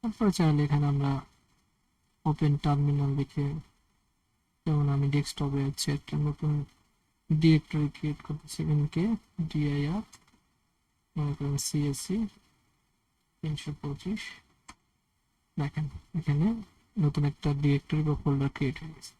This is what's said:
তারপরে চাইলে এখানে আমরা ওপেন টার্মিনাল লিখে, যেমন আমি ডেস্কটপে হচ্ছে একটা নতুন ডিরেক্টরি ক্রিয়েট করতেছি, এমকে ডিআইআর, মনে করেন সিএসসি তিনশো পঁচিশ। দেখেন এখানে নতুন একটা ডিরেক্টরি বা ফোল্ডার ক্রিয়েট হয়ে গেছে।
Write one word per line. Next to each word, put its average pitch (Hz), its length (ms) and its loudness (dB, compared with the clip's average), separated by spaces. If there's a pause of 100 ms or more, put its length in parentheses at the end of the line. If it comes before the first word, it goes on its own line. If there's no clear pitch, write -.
তারপরে 220 380 2
চাইলে 151 280 4
এখানে 147 260 2
আমরা 139 300 0 (1000)
ওপেন 147 400 2
টার্মিনাল 143 540 2
লিখে, 143 280 -2 (1160)
যেমন 147 240 2
আমি 139 260 2
ডেস্কটপে 139 540 0
হচ্ছে - 300 -4
একটা - 180 -6 (120)
নতুন 147 360 -2 (760)
ডিরেক্টরি 156 560 4
ক্রিয়েট 147 300 -4
করতেছি, 151 360 -8 (100)
এমকে 147 300 0 (480)
ডিআইআর, 147 540 0 (1120)
মনে 147 200 -2
করেন 143 180 -2
সিএসসি 147 720 -2 (1120)
তিনশো 151 400 -6
পঁচিশ। 165 420 -6 (1400)
দেখেন 147 280 -4 (300)
এখানে 151 280 2 (580)
নতুন 147 200 2
একটা 143 380 0
ডিরেক্টরি 147 400 2
বা 151 120 2
ফোল্ডার 139 420 0
ক্রিয়েট 131 240 -2
হয়ে 160 160 -14
গেছে। - 240 -20